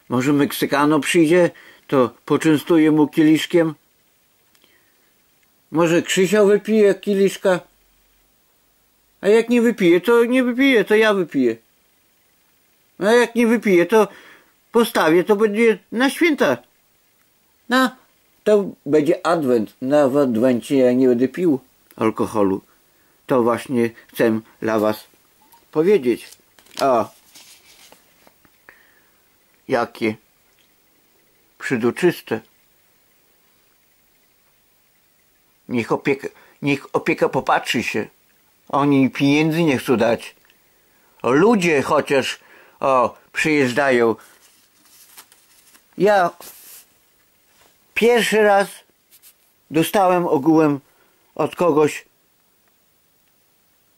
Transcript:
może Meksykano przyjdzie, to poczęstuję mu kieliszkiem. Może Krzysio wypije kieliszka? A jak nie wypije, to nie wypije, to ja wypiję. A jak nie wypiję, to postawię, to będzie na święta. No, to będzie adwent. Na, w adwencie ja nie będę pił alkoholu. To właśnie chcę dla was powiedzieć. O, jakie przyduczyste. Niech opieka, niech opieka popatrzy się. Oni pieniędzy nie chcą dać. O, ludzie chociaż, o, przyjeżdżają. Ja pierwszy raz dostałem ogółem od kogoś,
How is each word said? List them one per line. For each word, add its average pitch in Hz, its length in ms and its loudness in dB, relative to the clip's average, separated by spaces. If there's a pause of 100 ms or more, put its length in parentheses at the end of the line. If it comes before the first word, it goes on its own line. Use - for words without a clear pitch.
może 127 240 -2
Meksykano 143 680 0
przyjdzie, 170 520 2 (360)
to 127 220 0 (160)
poczęstuję 156 680 2
mu 151 160 2
kieliszkiem. 160 680 0 (2000)
Może 165 300 0
Krzysio 196 440 0
wypije 202 500 2
kieliszka? 190 640 -2 (1600)
A - 60 -4
jak 220 220 2
nie 240 120 2
wypije, 180 400 2
to 233 240 2
nie 254 180 0
wypije, 247 400 0
to 214 120 0
ja 214 180 2
wypiję. 139 440 -2 (1400)
A 196 120 0
jak 233 240 2
nie 233 120 2
wypiję, 196 380 2
to 208 220 2 (640)
postawię, 185 520 2
to 208 120 0
będzie 214 440 0 (120)
na 254 180 0
święta. 262 480 0 (1120)
No, 254 260 0 (480)
to 208 260 0 (160)
będzie 147 400 0
adwent. 127 560 -2
Na, 139 280 0
w 135 80 -2
adwencie 127 600 0
ja 123 160 4
nie 131 140 2
będę 123 200 2
pił 156 320 -2 (360)
alkoholu. 104 640 -2 (680)
To 127 160 0
właśnie 117 460 -2 (180)
chcę 113 320 -2 (220)
dla 110 180 -2
was 107 280 -4 (640)
powiedzieć. 151 580 0 (520)
O, 123 280 0 (2500)
jakie 117 480 -4 (1400)
przyduczyste. 120 840 -4 (3250)
Niech 120 220 -4
opieka, 143 360 -4 (340)
niech 143 340 -4
opieka 156 340 -2
popatrzy 135 540 -4
się. - 240 -6 (600)
Oni 139 400 0
pieniędzy 151 540 -2
nie 143 140 0
chcą 120 200 -2
dać. 113 380 -2 (840)
O, 117 100 -2
ludzie 170 500 2
chociaż, 139 580 -2 (400)
o, 127 380 0 (160)
przyjeżdżają. 131 840 0 (1800)
Ja 190 320 2 (1600)
pierwszy 220 480 0
raz 202 260 2 (1040)
dostałem 180 560 0
ogółem 151 520 2 (560)
od 147 200 -6
kogoś, 151 500 0 (1900)